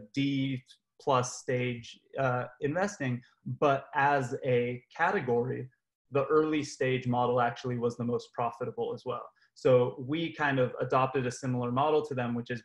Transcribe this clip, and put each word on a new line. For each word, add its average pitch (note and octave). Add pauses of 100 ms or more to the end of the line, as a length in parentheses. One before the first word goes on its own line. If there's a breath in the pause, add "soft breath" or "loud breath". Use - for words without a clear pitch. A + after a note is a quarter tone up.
(140)
D C3+ (380)
plus B2+
stage, B2 (220)
uh, B2 (160)
investing, D3 (380 soft breath)
but C#3 (100)
as C#3
a B2 (160)
category, B2+ (440)
the C3+
early D#3
stage B2+
model B2
actually A#2+
was A#2
the A#2+
most A#2+
profitable A#2
as -
well. A#2+ (260 soft breath)
So B2+
we D3+
kind C#3+
of A#2+
adopted C3
a A#2+
similar B2
model D3+
to C#3
them, A#2+
which A#2+
is A#2